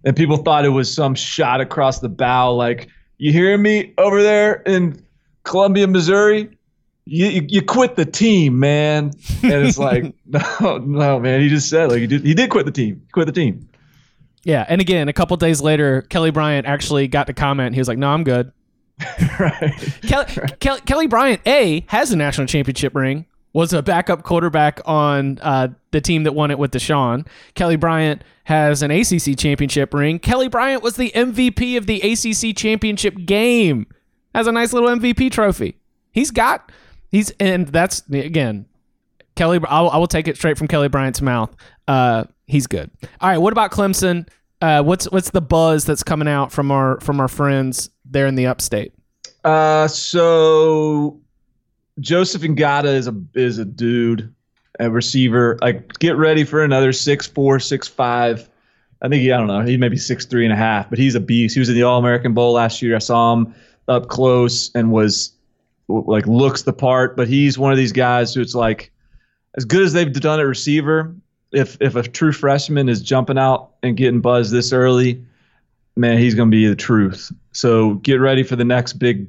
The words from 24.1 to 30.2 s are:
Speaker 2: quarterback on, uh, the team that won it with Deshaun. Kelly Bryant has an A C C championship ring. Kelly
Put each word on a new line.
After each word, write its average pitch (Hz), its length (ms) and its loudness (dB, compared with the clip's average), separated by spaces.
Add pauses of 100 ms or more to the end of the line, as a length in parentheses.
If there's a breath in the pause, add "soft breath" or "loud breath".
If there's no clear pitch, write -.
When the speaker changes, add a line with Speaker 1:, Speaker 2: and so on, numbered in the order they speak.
Speaker 2:
quarterback 160 640 0
on, 143 560 0
uh, 131 280 -2 (220)
the 151 120 -2
team 160 220 0
that 147 80 0
won 147 180 0
it 139 80 -4
with 139 140 -2
Deshaun. 131 540 -2 (280 loud breath)
Kelly 170 220 0
Bryant 160 460 -2 (220 soft breath)
has 151 380 2
an 147 80 -2
A 180 120 2
C 175 160 0
C 139 160 -2
championship 143 600 -2
ring. 151 240 -2
Kelly 254 300 -2